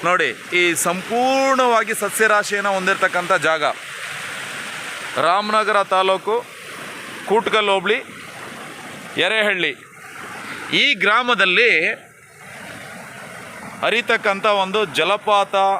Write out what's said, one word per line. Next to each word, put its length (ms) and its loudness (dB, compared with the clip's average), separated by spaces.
ನೋಡಿ, 360 2
ಈ 200 4
ಸಂಪೂರ್ಣವಾಗಿ 1200 2
ಸಸ್ಯರಾಶಿಯನ್ನು 800 2
ಹೊಂದಿರತಕ್ಕಂಥ 580 0
ಜಾಗ, 320 2
ರಾಮನಗರ 680 2
ತಾಲೂಕು, 640 0
ಕೂಟ್ಕಲ್ 440 2
ಹೋಬಳಿ, 340 2
ಎರೆಹಳ್ಳಿ. 580 0
ಈ 200 4
ಗ್ರಾಮದಲ್ಲಿ 1000 4
ಹರಿತಕ್ಕಂಥ 640 0
ಒಂದು 400 2
ಜಲಪಾತ 680 2